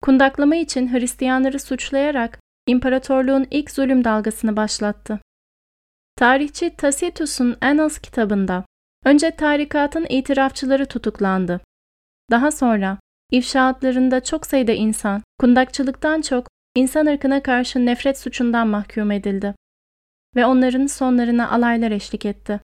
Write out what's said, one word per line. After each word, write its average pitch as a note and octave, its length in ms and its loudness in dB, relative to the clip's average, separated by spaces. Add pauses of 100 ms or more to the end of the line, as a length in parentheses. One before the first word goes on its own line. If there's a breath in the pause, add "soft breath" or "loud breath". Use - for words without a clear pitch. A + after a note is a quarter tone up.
Kundaklama C#4 540 4
için C4 360 -4
Hristiyanları C4 640 -2
suçlayarak C#4 800 -4 (260)
imparatorluğun C4 840 2
ilk D4 200 -4
zulüm C4 340 2
dalgasını G#3+ 520 0
başlattı. G#3 640 -4 (960)
Tarihçi C#4+ 600 0
Tacitus'un C#4+ 840 -2
Annals D4+ 380 2
kitabında G3 680 -2 (400)
önce D4 260 6
tarikatın D4 800 0
itirafçıları C4+ 760 0
tutuklandı. F#3+ 760 -2 (680)
Daha A#3+ 200 2
sonra G3+ 480 0 (320)
ifşaatlarında B3+ 960 2
çok D#4 220 -6
sayıda B3+ 260 2
insan G#3+ 500 -2 (160)
kundakçılıktan C4 840 2
çok B3+ 280 -4 (260)
insan C4+ 320 2
ırkına C#4 360 0
karşı B3 440 0
nefret C4+ 320 0
suçundan A#3 500 -2
mahkum G#3 420 -4
edildi G3+ 440 -4 (840)
ve A#3+ 100 2
onların B3+ 400 2
sonlarına A#3+ 640 0
alaylar A#3 400 0
eşlik G#3 360 -6
etti. G#3 420 -6